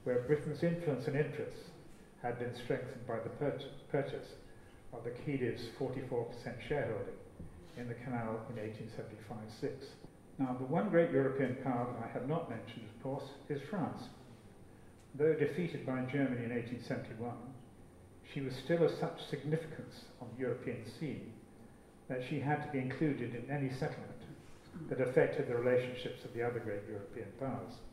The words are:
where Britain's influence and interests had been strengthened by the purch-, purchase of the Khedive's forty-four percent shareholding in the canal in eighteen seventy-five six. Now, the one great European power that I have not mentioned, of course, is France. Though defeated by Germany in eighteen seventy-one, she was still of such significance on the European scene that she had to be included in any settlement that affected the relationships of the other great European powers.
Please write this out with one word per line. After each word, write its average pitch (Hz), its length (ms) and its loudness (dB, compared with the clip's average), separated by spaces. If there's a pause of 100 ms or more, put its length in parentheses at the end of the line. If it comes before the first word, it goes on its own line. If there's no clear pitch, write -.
where 123 240 6
Britain's 151 340 4
influence 160 460 4
and 135 80 2
interests - 560 0 (500)
had 120 160 0
been 120 160 -2 (100)
strengthened 123 440 0
by 143 160 0
the 117 60 -2
purch-, 139 360 0 (260)
purchase - 360 2 (680)
of 120 100 -8
the 120 60 -2
Khedive's 127 600 0 (100)
forty-four 127 460 0
percent - 320 -6 (100)
shareholding 110 480 0 (640)
in 120 100 -4
the 120 60 -2
canal 113 460 -2 (120)
in 113 80 -4
eighteen 107 360 -4
seventy-five - 520 -8 (140)
six. - 240 -2 (540)
Now, 127 200 4
the 131 60 0
one 185 240 4
great 165 220 8
European 135 520 4
power 123 300 2
that 117 160 -4
I - 20 -8
have 123 160 -2
not 170 220 0
mentioned, 110 360 -8 (100)
of - 80 -14
course, 135 220 -2 (240)
is 143 200 0
France. 151 340 0 (1120)
Though 151 180 8
defeated 151 520 2
by 127 160 2 (100)
Germany 123 340 4
in 117 60 0
eighteen 120 360 -2
seventy-one, 117 500 -4 (960)
she 143 80 0
was 131 120 -2 (120)
still 170 180 8
of - 160 10
such - 200 0 (100)
significance - 760 -2 (140)
on 120 160 -8
the 131 60 -4
European 117 420 -2 (160)
scene 127 320 -4 (800)
that 127 200 0
she 151 100 2
had 147 260 2
to - 60 -6
be 135 80 2
included 127 560 2
in 120 140 -6
any 139 200 2
settlement - 420 -2 (800)
that 131 120 2
affected 127 460 6
the 123 80 2
relationships 123 680 2
of 104 80 -10
the 117 80 -2
other 120 180 0
great 104 300 -2
European 104 380 -6 (120)
powers. 117 340 -2 (200)